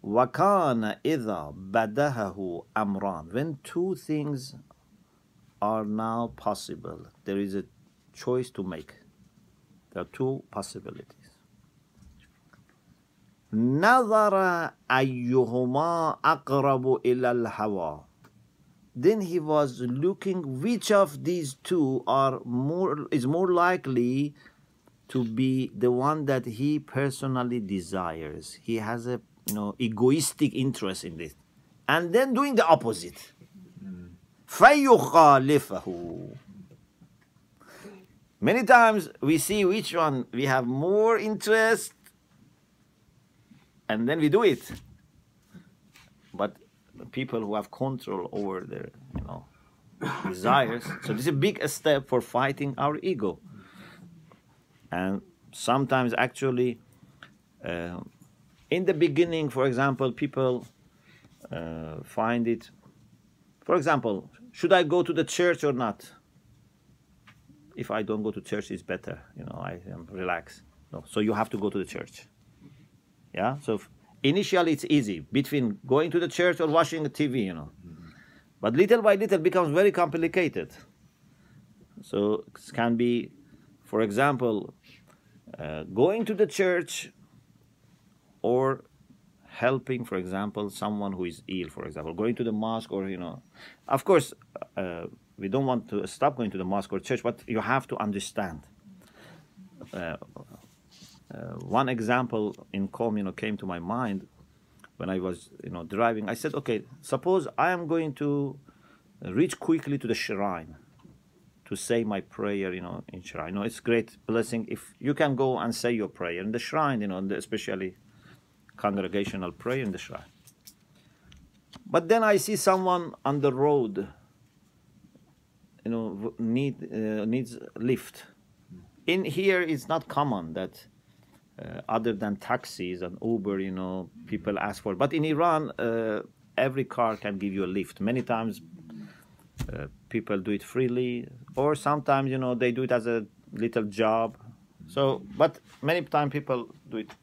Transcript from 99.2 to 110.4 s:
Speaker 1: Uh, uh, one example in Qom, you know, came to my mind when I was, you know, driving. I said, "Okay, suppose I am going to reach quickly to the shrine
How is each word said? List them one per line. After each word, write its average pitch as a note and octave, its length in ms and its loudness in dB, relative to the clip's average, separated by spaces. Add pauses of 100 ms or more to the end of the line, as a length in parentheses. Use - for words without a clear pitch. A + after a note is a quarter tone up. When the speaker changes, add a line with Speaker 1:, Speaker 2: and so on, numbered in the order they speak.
Speaker 1:
Uh, E2+ 240 -8 (1160)
uh, - 260 -12
one B2+ 280 0
example A#2 640 -2 (180)
in G2 160 -2
Qom, A2 300 -2
you G2+ 60 -4
know, F#2 80 -4
came G#2+ 260 -4
to - 80 -8
my F2 120 -6
mind G2+ 480 -4 (720)
when F2 140 -6
I F#2+ 80 -2
was, F2+ 320 -6 (120)
you F2+ 80 -12
know, F2 140 -10
driving. G#2+ 440 0
I A2+ 60 -4
said, D3 200 -6
"Okay, B2 300 -4 (180)
suppose E3+ 460 0 (100)
I E3 140 2
am E3+ 140 -4
going D#3 280 -2
to C#3+ 440 -4 (640)
reach A#2 360 0
quickly D3 400 -2
to B2 80 -8
the A2 80 0
shrine F#2 640 -4 (920)